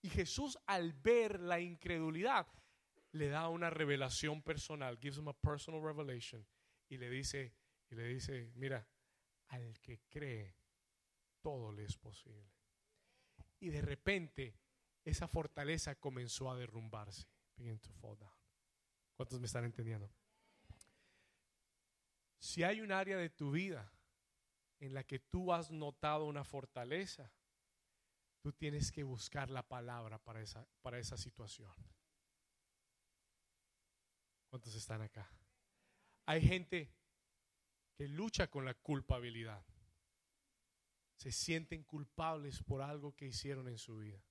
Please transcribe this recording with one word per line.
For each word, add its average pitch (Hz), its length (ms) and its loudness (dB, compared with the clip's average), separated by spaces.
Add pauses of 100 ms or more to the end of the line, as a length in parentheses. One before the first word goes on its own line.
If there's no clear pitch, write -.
Y 185 80 -4
Jesús, 254 560 2
al 175 280 4
ver 208 460 8
la 175 200 4
incredulidad, 175 880 2 (640)
le 156 160 2
da 156 220 2
una 170 200 2
revelación 151 720 2
personal, 143 560 -2
gives 139 220 -6
him 151 80 -4
a 143 60 -4
personal 156 500 0
revelation, 131 600 -4 (460)
y 135 80 -8
le 123 140 -4
dice, 131 420 -2 (380)
y - 40 -10
le 117 120 -2
dice, 123 480 -4
"Mira, 127 320 -2 (600)
al 117 300 -6
que 117 300 -14
cree, 117 460 -4 (840)
todo 120 320 -2
le 104 140 -6
es 101 100 -2
posible." 107 560 -18 (1080)
Y 185 100 -2
de 147 140 2
repente, 147 760 0 (460)
esa 160 220 0
fortaleza 151 720 0
comenzó 127 500 -2
a 127 80 -2
derrumbarse. 113 720 -8 (280)
Begin 117 220 -6
to - 160 -14
fall 107 240 -12
down. 104 160 -20 (840)
¿Cuántos 127 240 -4
me 123 60 -4
están 117 200 0
entendiendo? 113 460 -4 (2250)
Si - 240 0
hay 208 180 4
un 208 100 -2
área 190 260 2
de 170 120 2
tu 147 220 0
vida 156 420 0 (840)
en 135 140 -8
la 135 120 -4
que 135 140 -4
tú 180 340 2
has 165 180 2
notado 151 540 2
una 147 180 -2
fortaleza, 135 880 -4 (1120)
tú 147 100 -2
tienes 147 400 0
que 147 120 -4
buscar 131 460 -4
la 131 160 -4
palabra 120 540 -6
para 110 220 -10
esa, 110 260 -12 (140)
para 123 180 -4
esa 123 160 -4
situación. 110 560 -10 (2750)
¿Cuántos 117 260 -10
están 110 260 -2
acá? 107 300 -8 (920)
Hay 156 160 6
gente 175 520 6 (1040)
que 143 140 -6
lucha 185 420 2
con 135 140 0
la 127 80 0
culpabilidad. 117 920 2 (1500)
Se - 160 -8
sienten 160 520 0
culpables 151 760 -2
por 135 200 0
algo 143 340 -4
que 147 100 -10
hicieron 131 440 -4
en 120 80 -6
su 110 220 -8
vida. 104 320 -8